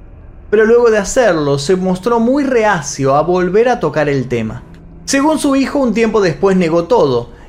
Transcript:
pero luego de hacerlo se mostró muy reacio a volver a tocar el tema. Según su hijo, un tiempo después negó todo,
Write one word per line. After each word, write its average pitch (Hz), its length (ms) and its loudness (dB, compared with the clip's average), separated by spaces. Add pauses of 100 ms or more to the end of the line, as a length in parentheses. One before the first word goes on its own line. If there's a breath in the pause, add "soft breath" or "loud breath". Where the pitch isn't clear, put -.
(480)
pero 214 160 2
luego 233 260 4
de 220 60 2
hacerlo 175 640 0
se 185 180 0
mostró 185 420 -2
muy 254 260 0
reacio 190 680 0
a 147 60 2
volver 180 480 0
a 240 100 0
tocar 151 300 -2
el 135 180 -2
tema. 113 360 -6 (420)
Según 294 340 0
su 277 160 0
hijo, 277 260 -2
un 247 120 0
tiempo 220 300 0
después 190 340 0
negó 170 280 0
todo, 147 480 0 (160 loud breath)